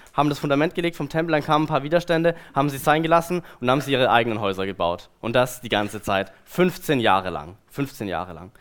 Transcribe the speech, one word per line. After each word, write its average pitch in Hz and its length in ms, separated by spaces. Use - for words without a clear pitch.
haben 147 160
das 143 100
Fundament 147 380
gelegt 170 180
vom 143 140
Tempel, 165 240
dann 151 100
kamen 156 220
ein 151 40
paar 151 140
Widerstände, 165 540
haben 139 160
sie 135 60
es 139 80
sein 156 180
gelassen 165 400
und 123 80
haben 135 120
sie 135 100
ihre 127 200
eigenen 117 300
Häuser 95 240
gebaut. 90 460
Und 113 140
das 127 260
die 117 100
ganze 104 300
Zeit, 98 320
fünfzehn 165 560
Jahre 95 300
lang. 80 260
Fünfzehn 135 400
Jahre 90 260
lang. 85 280